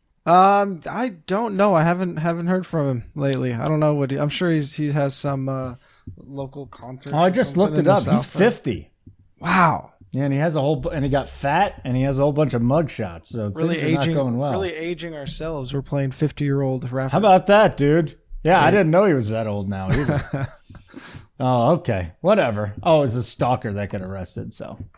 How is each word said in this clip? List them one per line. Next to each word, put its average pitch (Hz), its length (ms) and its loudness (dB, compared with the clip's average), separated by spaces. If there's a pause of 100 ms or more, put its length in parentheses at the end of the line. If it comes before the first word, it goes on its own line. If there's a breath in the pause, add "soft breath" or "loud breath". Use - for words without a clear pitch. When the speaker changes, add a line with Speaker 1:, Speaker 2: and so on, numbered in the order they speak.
(260)
Speaker 1:
Um, 190 540 4 (100)
I 226 200 -4
don't 196 460 -4
know. 202 160 4
I 160 120 4
haven't, 175 320 0
haven't 170 320 -2
heard 185 180 0
from 147 220 -2
him 120 160 -2 (100)
lately. 131 400 -2
I 117 140 -4
don't 156 100 0
know 151 160 2
what 139 160 -2
he, 139 80 -4
I'm 147 100 0
sure 170 220 -2
he's, 147 240 -2
he 151 160 -2
has 139 240 0
some, 135 340 -4
uh, 131 280 -6 (400 soft breath)
local 135 500 -14
concert 131 480 -12
Speaker 2:
Oh, 147 40 0
I 175 100 4
Speaker 1:
or - 20 2
Speaker 2:
just 226 240 0
Speaker 1:
something 165 80 4
Speaker 2:
looked 151 120 2
Speaker 1:
in 151 80 2
Speaker 2:
it - 20 -2
Speaker 1:
the 180 80 6
Speaker 2:
up. 202 60 4
He's - 280 0
Speaker 1:
South, - 80 -14
right? 151 40 -2 (140)
Speaker 2:
fifty. 98 380 -8 (480)
Speaker 1:
Wow. 175 540 2 (180)
Speaker 2:
Yeah, 135 140 -2
and 139 80 0
he 135 80 0
has 160 160 0
a 147 40 0
whole 147 160 0
bu-, 131 120 -6
and 151 160 -4
he 143 80 -2
got 135 160 0
fat, 175 560 -2
and 127 120 -2
he 131 60 0
has 135 160 0
a 139 40 2
whole 147 100 4
bunch 139 220 2
of 117 80 0
mugshots. 120 680 -2
So 104 260 -4
Speaker 1:
Really 165 220 0
Speaker 2:
things 151 100 -2
are 156 60 2
not - 100 2
Speaker 1:
aging, 165 120 0
Speaker 2:
going 127 220 0
well. 139 140 -2
Speaker 1:
really 170 240 -4
aging 165 400 -8
ourselves. 147 580 -8
We're 139 100 -4
playing 139 280 -2
fifty-year-old 135 800 -2
rappers. 131 220 -4
Speaker 2:
How 156 60 2
about 190 280 6
that, 202 300 6
dude? 151 420 2 (240)
Yeah, 175 160 4
I 151 60 4
Speaker 1:
Right. 160 80 6
Speaker 2:
didn't 190 180 4
know 185 140 4
he 180 100 4
was 117 140 0
that 110 180 -2
old 101 220 -4
now 95 220 -4
either. 139 600 -2
Speaker 1:
<laughs> - 880 -20
Speaker 2:
Oh, 127 360 2
okay. 98 460 -2
Whatever. 120 520 0 (100)
Oh, 156 200 4
it's 120 120 -2
a 123 80 -2
stalker 120 520 -2
that 101 160 -6
got 101 100 -6
arrested. 95 540 -12
So - 240 -14 (200)